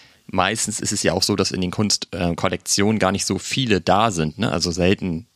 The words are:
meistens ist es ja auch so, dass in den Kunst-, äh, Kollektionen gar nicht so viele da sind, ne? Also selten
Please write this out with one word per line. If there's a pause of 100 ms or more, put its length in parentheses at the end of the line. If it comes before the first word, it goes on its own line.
(280)
meistens
ist
es
ja
auch
so,
dass
in
den
Kunst-,
äh,
Kollektionen
gar
nicht
so
viele
da
sind,
ne?
Also
selten